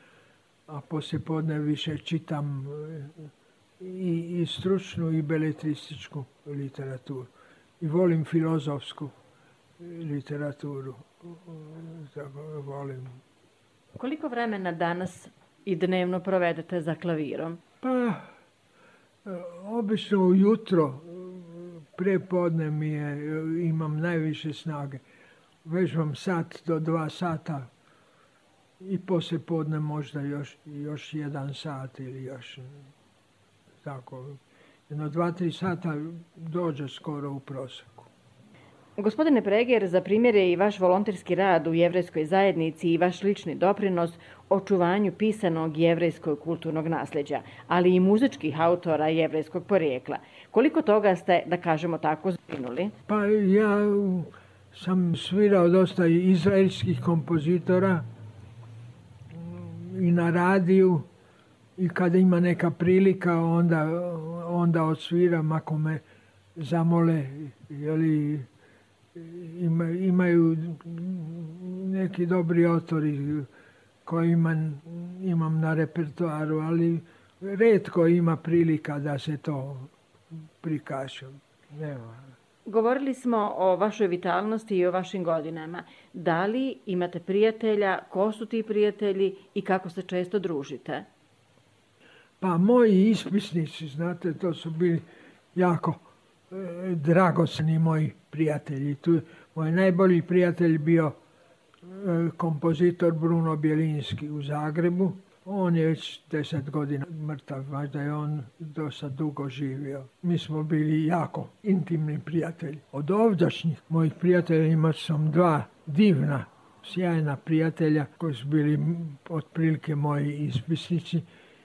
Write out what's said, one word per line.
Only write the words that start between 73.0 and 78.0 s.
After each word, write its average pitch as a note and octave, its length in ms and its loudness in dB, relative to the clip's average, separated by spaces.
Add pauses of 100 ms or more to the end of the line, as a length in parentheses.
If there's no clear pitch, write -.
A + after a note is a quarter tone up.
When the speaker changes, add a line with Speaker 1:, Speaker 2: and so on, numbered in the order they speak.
Speaker 1:
kojima E3 640 0 (520)
imam D#3+ 380 0
na D#3+ 140 0
repertoaru, D#3 840 -2
ali E3 420 0 (400)
retko G3 640 2